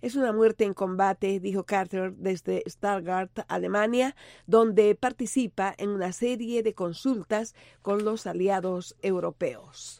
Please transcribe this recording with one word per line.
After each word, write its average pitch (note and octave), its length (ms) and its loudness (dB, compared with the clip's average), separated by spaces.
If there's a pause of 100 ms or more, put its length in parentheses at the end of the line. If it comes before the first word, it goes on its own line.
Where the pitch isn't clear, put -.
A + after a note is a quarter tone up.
"Es A#3+ 140 -6
una B3+ 160 2
muerte A3 320 4
en G3+ 100 0
combate", F#3+ 680 0
dijo F#3+ 240 -2
Carter F#3+ 480 -2
desde F#3 520 -4
Stuttgart, F#3 720 -4 (120)
Alemania, G#3+ 680 0 (320)
donde G#3 480 6
participa A#3 840 -2
en G3+ 120 -4
una F#3 240 -4
serie A#3 500 -2
de G#3+ 100 0
consultas G#3+ 800 -2 (280)
con G#3 240 0
los A3 220 -2
aliados F3+ 760 -2
europeos. E3+ 1000 -4